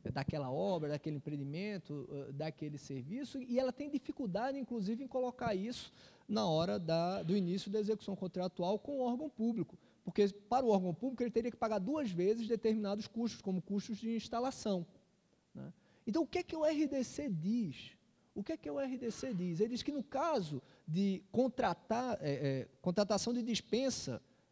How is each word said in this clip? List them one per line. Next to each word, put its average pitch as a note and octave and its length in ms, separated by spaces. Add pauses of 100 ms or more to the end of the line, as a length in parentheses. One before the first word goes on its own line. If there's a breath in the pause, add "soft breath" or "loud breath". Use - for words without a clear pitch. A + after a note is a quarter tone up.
é, - 60
daquela C3+ 400
obra, E3 380
daquele D3 280
empreendimento, D3 920
eh, C#3 220
daquele D3+ 440
serviço, E3 640
e B3 200
ela B3+ 120
tem C#4+ 160
dificuldade, C4+ 680
inclusive, A#3 460
em - 20
colocar B3 480
isso G#3+ 380 (340 loud breath)
na G#3 200
hora F3 340
da, E3+ 420
do E3+ 140
início F#3+ 340
da G#3+ 80
execução G#3 380
contratual F3+ 600
com C#4 220
o B3+ 40
órgão B3 280
público, A3+ 480 (260 soft breath)
porque G3+ 220 (220)
para B3+ 180
o A3+ 40
órgão F#3 220
público B3 300
ele A#3+ 80
teria A#3 200
que - 60
pagar G#3+ 220
duas B3+ 320
vezes G#3 380
determinados G#3+ 580
custos, A3+ 340
como F#3 220
custos G3+ 360
de A3+ 180
instalação, A3+ 680 (720)
né? C3+ 180 (320 soft breath)
Então, C4+ 180
o C4+ 40
que - 120
é F4+ 40
que - 140
o D#4 80
R D4+ 240
D C4+ 160
C - 240
diz? F#3 640 (420 soft breath)
O G#3 80
que E4 100
é D#4+ 40
que D4+ 140
o C#4+ 100
R C4 180
D A#3+ 140
C C4 200
diz? F3 280
Ele A3 80
diz A#3+ 140
que, C#4+ 100
no C#4+ 100
caso B3 580 (280 loud breath)
de F#3+ 420
contratar, A#3+ 880
é, D3 120
é, C3+ 360 (140)
contratação G3+ 500
de A#3+ 120
dispensa A3+ 760 (320 soft breath)